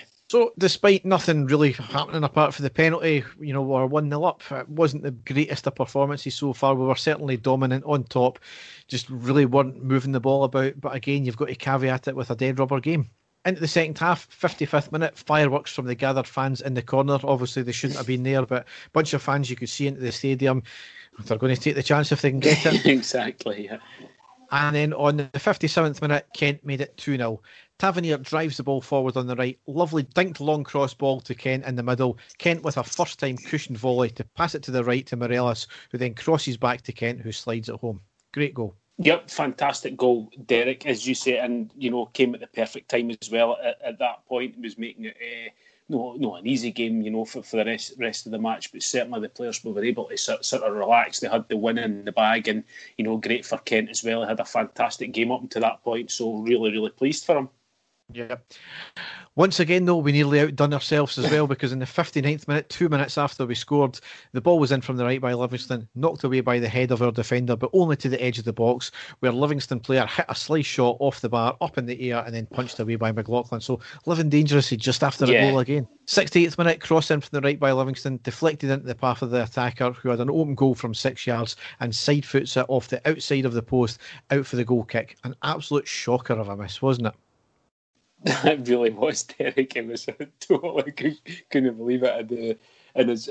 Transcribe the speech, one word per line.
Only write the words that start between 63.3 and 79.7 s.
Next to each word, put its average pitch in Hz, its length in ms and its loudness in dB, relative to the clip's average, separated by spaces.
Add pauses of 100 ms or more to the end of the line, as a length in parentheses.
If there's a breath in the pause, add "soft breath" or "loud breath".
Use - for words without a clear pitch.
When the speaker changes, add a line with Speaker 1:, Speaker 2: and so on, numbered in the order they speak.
Speaker 1:
we 120 100 -4
scored, 143 420 0 (360 loud breath)
the 127 80 -2
ball 170 180 6
was 139 140 4
in 131 80 0
from 127 160 -4
the 123 80 0
right 127 160 0
by 123 100 0
Livingston, 120 640 -4
knocked 147 300 -2
away 131 160 2
by 123 180 2
the 117 80 0
head 123 240 0
of 117 100 2
our 120 120 2
defender, 123 420 0
but 120 160 -2
only 170 240 4
to 135 140 -2
the 127 120 -2
edge 123 160 -2
of 117 60 -8
the 113 80 -4
box, 120 400 0 (300 loud breath)
where 127 100 4
Livingston 135 480 0
player 127 260 2
hit - 220 0
a - 80 -6
slice 151 300 0
shot 123 340 2
off 139 220 0
the 117 80 -2
bar, 117 320 0
up 160 160 -4
in 127 80 -4
the 123 260 -6
air, 120 140 -2
and 117 100 -8
then 113 120 -6
punched 123 340 -6
away 113 160 -2
by 113 160 0
McLaughlin. 113 480 -4
So, 123 180 -4 (260 loud breath)
living 160 220 2
dangerously 143 480 4
just 120 280 0
after 139 200 0
a 127 60 4
Speaker 2:
Yeah. 127 200 6
Speaker 1:
goal 135 100 4
again. 131 280 0 (180)
Sixty-eighth 170 520 4
minute, 165 240 2
cross 160 280 4
in 147 120 2
from - 100 -14
the 139 160 0
right 143 120 0
by 139 120 4
Livingston, 131 520 -2
deflected 147 460 0
into 135 160 -2
the 123 100 -6
path 123 260 0
of 123 80 -4
the 120 140 2
attacker, 123 480 -2